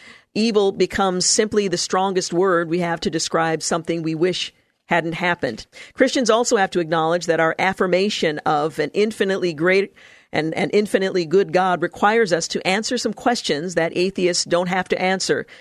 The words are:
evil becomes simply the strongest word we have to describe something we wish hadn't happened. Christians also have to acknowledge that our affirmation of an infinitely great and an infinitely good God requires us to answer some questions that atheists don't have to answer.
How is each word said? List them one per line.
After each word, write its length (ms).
evil 360
becomes 560
simply 400
the 100
strongest 560
word 380
we 80
have 220
to 100
describe 500
something 420
we 120
wish 400
hadn't 280
happened. 520
Christians 360
also 260
have 140
to 100
acknowledge 460
that 140
our 180
affirmation 880
of 320
an 160
infinitely 580
great 400
and 220
an 160
infinitely 560
good 260
God 300
requires 500
us 160
to 180
answer 300
some 160
questions 600
that 220
atheists 480
don't 240
have 200
to 140
answer. 440